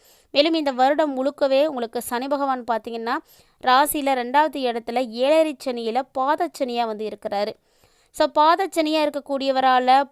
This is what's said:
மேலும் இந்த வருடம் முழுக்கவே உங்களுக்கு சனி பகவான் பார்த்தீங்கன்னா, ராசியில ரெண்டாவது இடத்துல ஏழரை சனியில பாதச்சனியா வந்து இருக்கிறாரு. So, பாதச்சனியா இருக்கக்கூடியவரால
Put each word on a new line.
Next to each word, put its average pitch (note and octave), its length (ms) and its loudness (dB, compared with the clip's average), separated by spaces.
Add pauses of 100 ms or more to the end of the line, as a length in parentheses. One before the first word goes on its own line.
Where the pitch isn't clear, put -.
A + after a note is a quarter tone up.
(300)
மேலும் D4+ 240 2
இந்த C#4+ 180 -2
வருடம் C#4 420 2
முழுக்கவே C4+ 520 0
உங்களுக்கு A#3+ 360 -6
சனி B3+ 260 -6
பகவான் C4+ 420 -4
பார்த்தீங்கன்னா, A#3 460 -6 (480)
ராசியில C4+ 500 2
ரெண்டாவது C4 420 0
இடத்துல A#3+ 520 -4
ஏழரை C#4+ 560 2
சனியில A#3 380 -4 (160)
பாதச்சனியா C4+ 680 -2
வந்து G#3+ 220 -8
இருக்கிறாரு. G#3 440 -6 (580)
So, D4+ 180 0 (120)
பாதச்சனியா D#4 680 2
இருக்கக்கூடியவரால C4 1000 2